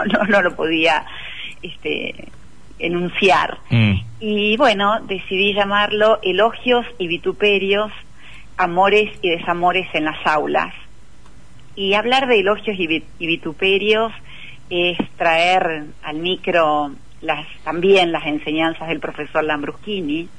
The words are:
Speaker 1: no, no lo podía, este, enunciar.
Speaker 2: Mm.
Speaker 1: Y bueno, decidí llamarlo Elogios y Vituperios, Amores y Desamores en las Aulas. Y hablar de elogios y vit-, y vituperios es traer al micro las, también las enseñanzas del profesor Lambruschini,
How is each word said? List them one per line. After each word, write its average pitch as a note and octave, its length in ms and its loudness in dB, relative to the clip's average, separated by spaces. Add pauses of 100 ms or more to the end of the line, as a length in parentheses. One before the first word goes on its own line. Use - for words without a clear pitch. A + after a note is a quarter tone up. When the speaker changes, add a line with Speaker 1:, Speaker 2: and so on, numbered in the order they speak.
(120)
Speaker 1:
no, G#3 120 2
no G3+ 180 4
lo F3 140 0
podía, D#3+ 500 2 (560)
este, - 640 -8 (540)
enunciar. E3+ 760 2 (120)
Speaker 2:
Mm. A2+ 220 4 (260)
Speaker 1:
Y G#3+ 380 2
bueno, A3 500 4
decidí G3 480 0
llamarlo G#3 680 4
Elogios A3+ 640 2 (140)
y F3+ 80 -2
Vituperios, G3 840 0 (640)
Amores G3 540 4 (120)
y F#3+ 80 0
Desamores F3 640 0
en D#3 120 0
las D#3 200 -6
Aulas. D#3 480 0 (1000)
Y G3 180 0
hablar G#3 320 2
de G3+ 140 6
elogios G#3 380 0
y F3 100 0
vit-, D#3+ 160 -2 (160)
y F3 80 -6
vituperios G3 840 0 (560)
es F3 300 0 (180)
traer E3+ 680 4 (180)
al D#3 140 -8
micro E3 720 2 (320)
las, D3+ 240 -4 (180)
también F3 480 4
las D#3 140 -2
enseñanzas D#3+ 640 -2
del D#3 100 -2
profesor D#3 460 -2
Lambruschini, D#3 840 -4 (100)